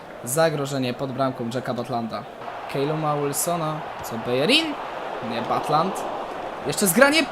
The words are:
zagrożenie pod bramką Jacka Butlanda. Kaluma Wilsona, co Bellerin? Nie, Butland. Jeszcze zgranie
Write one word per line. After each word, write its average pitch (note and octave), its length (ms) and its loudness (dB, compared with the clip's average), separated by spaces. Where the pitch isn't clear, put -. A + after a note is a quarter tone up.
zagrożenie C#3 720 2
pod C3+ 180 -4
bramką C3 320 0
Jacka B2 200 -2
Butlanda. A#2 480 -4
Kaluma D3+ 440 0
Wilsona, D#3 580 0
co A2+ 240 -6
Bellerin? F3 400 4
Nie, A#2 120 -2
Butland. D3+ 520 2
Jeszcze D3 200 2
zgranie C#4 460 6